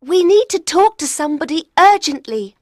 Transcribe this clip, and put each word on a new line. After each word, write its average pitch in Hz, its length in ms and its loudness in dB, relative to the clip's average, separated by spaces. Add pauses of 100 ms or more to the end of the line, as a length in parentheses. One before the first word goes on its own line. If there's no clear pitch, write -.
We 339 220 -2
need 403 280 2
to 381 100 -4
talk 381 380 0
to 294 100 -8
somebody 302 680 -6
urgently 277 840 0